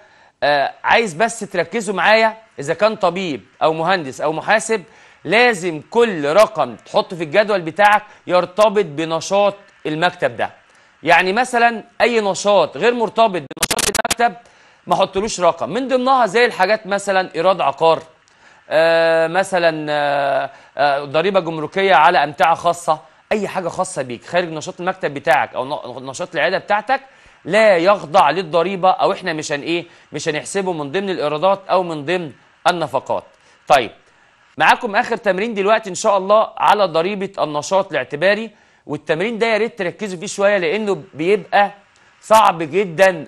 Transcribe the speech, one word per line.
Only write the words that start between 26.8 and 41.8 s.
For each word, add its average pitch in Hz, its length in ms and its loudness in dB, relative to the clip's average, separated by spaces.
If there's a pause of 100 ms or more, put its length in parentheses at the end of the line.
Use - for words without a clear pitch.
لا 208 300 4
يخضع 170 540 4
للضريبة، 175 600 0
أو 160 220 0
إحنا 175 200 -6
مش 151 200 -6
هن-، 143 100 -6
إيه، 160 240 -4 (260)
مش 151 160 -6
هنحسبه 185 440 -4
من 147 200 -6
ضمن 196 180 -2
الإيرادات 151 500 0 (100)
أو 185 120 2
من 160 220 -6
ضمن 165 280 -4 (360)
النفقات. 135 560 -2 (440)
طيب، 131 220 4 (680)
معاكم 196 380 0
آخر 233 200 -2
تمرين 202 380 -2
دلوقتي 202 360 0
إن 180 40 -8
شاء 202 240 0
الله 202 380 2
على 196 280 2
ضريبة 185 600 -2
النشاط 151 460 -2
الاعتباري، 175 600 -2 (360)
والتمرين 170 520 -4
ده 214 80 0
يا 226 100 0
ريت 226 220 -2
تركزوا 185 420 -6
فيه 202 60 -10
شوية 202 320 0
لأنه 185 460 -2 (100)
بيبقى 190 560 0 (500)